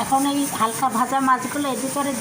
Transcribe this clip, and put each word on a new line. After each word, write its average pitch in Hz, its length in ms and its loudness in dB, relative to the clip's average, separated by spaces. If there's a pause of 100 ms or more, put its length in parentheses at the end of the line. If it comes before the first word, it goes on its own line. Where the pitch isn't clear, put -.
এখন 269 200 2 (100)
এই 285 80 0 (200)
হালকা 226 280 0 (100)
ভাজা 254 200 0 (120)
মাছগুলো 254 440 0
এর 220 100 -4
ভিতরে 277 380 -2